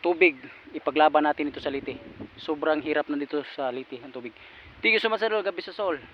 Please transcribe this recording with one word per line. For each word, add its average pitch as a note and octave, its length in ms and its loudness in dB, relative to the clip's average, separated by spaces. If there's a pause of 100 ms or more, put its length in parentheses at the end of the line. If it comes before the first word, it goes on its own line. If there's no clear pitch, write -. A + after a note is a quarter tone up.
Tubig, E3+ 320 4 (400)
ipaglaban D3+ 480 4
natin D3 240 0
ito B2+ 80 -10
sa C#3 160 -4
Liti. C3+ 240 -6 (400)
Sobrang D#3 480 -2
hirap D3+ 240 0
na D3 80 -2
dito C#3+ 240 -4 (160)
sa C3 160 -2
Liti C3 320 -10
ang C3 80 -16
tubig. B2 240 -12 (480)
Thank A3 80 6
you G#3+ 80 4
so A3+ 80 2
much, A3 160 0
idol. G#3+ 160 2
God F3+ 160 -4
bless F#3 160 -10
us - 80 -6
all. F3 160 0 (160)